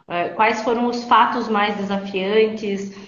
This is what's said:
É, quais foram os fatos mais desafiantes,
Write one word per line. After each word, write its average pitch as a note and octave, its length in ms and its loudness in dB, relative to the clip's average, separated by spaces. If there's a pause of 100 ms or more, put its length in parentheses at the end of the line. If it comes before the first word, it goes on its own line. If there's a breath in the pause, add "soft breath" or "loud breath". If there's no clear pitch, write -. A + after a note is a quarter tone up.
É, F3 220 -2
quais A3+ 320 2
foram A#3+ 240 0
os A#3+ 180 -4
fatos A#3 440 2
mais G#3 280 0
desafiantes, G3 1160 -2 (160 loud breath)